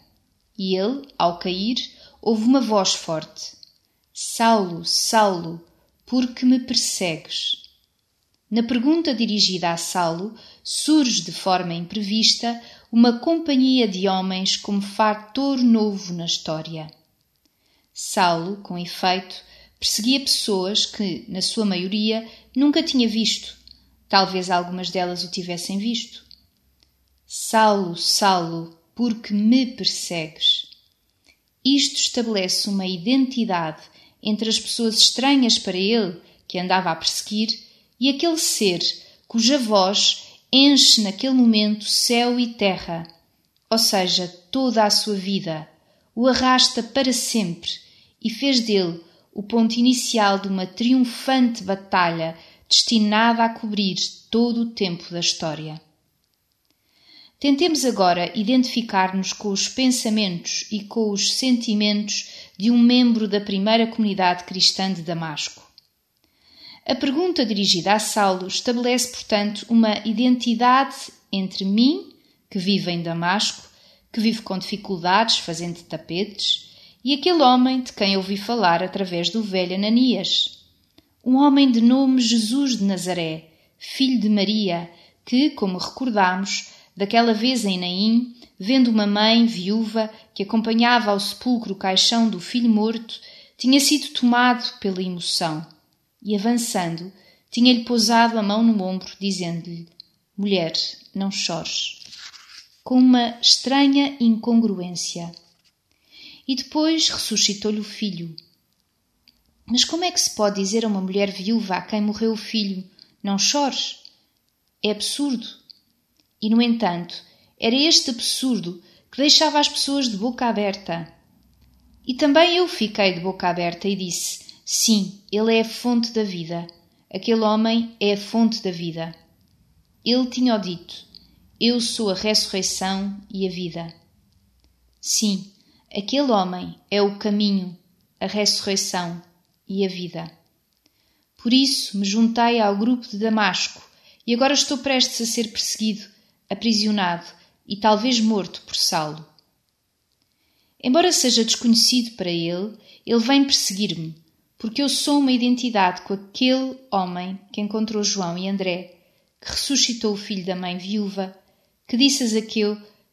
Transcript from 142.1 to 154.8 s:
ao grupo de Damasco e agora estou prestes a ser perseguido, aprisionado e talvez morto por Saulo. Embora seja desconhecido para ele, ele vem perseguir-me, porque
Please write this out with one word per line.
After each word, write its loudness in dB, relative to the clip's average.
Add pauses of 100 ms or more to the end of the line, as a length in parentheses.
ao 2
grupo 0
de -12
Damasco -2 (440)
e 2
agora 2
estou 0
prestes -2
a -4
ser -4
perseguido, -6 (380)
aprisionado -2 (400)
e -8
talvez 2
morto 0
por -12
Saulo. -4 (1600)
Embora 4
seja 2
desconhecido 2
para -4
ele, -4 (300)
ele 2
vem 4
perseguir-me, -2 (440)
porque -6